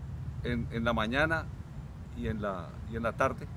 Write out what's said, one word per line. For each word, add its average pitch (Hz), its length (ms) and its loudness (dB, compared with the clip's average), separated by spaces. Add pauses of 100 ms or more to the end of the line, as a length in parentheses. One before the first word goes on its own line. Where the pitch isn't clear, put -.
(440)
en, 120 280 2
en 117 120 0
la 117 80 6
mañana 143 540 4 (720)
y 117 100 0
en 107 140 0
la, 92 260 0 (240)
y 113 60 -2
en 117 60 -2
la 110 100 2
tarde, 131 440 2